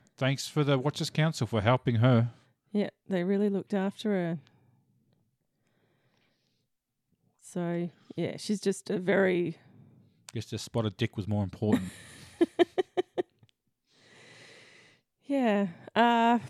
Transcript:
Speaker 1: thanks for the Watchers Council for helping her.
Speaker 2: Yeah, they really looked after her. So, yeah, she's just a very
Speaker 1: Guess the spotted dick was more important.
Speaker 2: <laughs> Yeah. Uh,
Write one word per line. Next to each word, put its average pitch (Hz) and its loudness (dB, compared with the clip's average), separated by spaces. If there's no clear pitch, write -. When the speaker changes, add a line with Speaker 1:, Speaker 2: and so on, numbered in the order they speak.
Speaker 1:
thanks 135 -2
for 151 0
the 139 2
Watchers 147 -4
Council 156 -2
for 110 0
helping 120 2
her. 117 6
Speaker 2:
Yeah, 202 -2
they 180 -2
really 202 0
looked 196 -4
after 196 -2
her. 170 -2
So, 170 -6
yeah, 160 -4
she's 214 -4
just - -4
a 190 -4
very 180 0
Speaker 1:
Guess 113 -6
the 110 -8
spotted 107 -4
dick - -2
was 95 -6
more 104 0
important. 104 0
Speaker 2:
<laughs> - 2
Yeah. 220 2
Uh, 233 4